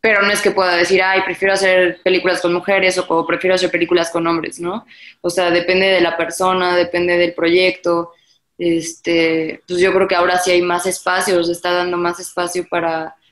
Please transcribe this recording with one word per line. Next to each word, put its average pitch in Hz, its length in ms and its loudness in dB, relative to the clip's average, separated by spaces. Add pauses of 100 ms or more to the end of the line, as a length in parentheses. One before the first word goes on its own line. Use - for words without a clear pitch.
pero 214 200 4
no 202 100 2
es - 100 -2
que 202 80 2
pueda 180 260 0
decir, 180 240 2
"Ay, 190 240 2
prefiero 196 300 -2
hacer 185 480 2
películas 180 400 0
con 175 100 0
mujeres", 185 460 0
o, 175 100 -4
o 165 180 0
"Prefiero 185 280 0
hacer 180 160 0
películas 170 400 0
con 165 160 -2
hombres", 165 340 -4
¿no? 185 240 -8 (360)
O 175 100 -4
sea, 175 200 0
depende 185 360 0
de 190 140 2
la 170 160 0
persona, 180 600 0
depende 175 400 0
del 175 180 0
proyecto. 170 800 0 (460)
Este, 165 1080 -2
pues 175 140 -2
yo 185 140 4
creo 190 140 2
que 190 80 0
ahora 180 220 2
sí 185 120 0
hay 180 120 4
más 175 240 -2
espacio, 180 580 0
se 170 80 -2
está 175 200 -2
dando 180 240 -2
más 175 240 -2
espacio 175 480 -6
para 165 460 -4 (180)